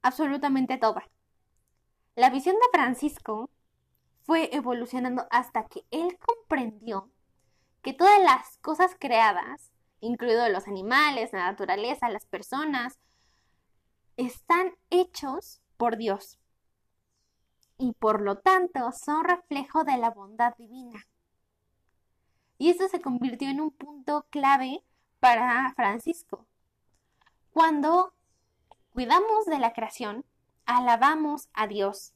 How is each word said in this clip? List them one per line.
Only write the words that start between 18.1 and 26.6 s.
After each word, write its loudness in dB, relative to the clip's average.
lo -2
tanto 2
son -4
reflejo -2
de 0
la 0
bondad -2
divina. -20
Y 4
esto 0
se -4
convirtió -4
en -4
un -4
punto -8
clave 2
para 4
Francisco. -4